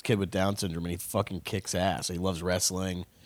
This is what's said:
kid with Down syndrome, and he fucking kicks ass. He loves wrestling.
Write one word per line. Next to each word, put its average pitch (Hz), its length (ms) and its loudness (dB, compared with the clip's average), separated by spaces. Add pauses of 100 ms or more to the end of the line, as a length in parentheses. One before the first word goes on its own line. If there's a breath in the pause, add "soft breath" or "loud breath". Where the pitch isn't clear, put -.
kid 107 160 4
with 95 100 0
Down 98 260 2
syndrome, 85 300 -2
and 87 60 -2
he 87 60 -2
fucking 98 440 0
kicks - 320 -4
ass. 90 360 2
He 87 100 -4
loves 90 240 0
wrestling. 92 600 0 (200 soft breath)